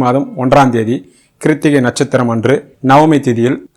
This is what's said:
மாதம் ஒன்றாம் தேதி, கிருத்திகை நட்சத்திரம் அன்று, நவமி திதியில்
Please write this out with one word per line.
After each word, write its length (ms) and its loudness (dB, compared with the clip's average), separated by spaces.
மாதம் 260 -2
ஒன்றாம் 320 2
தேதி, 220 -4
கிருத்திகை 460 0
நட்சத்திரம் 480 -2
அன்று, 220 0
நவமி 340 4
திதியில் 320 -2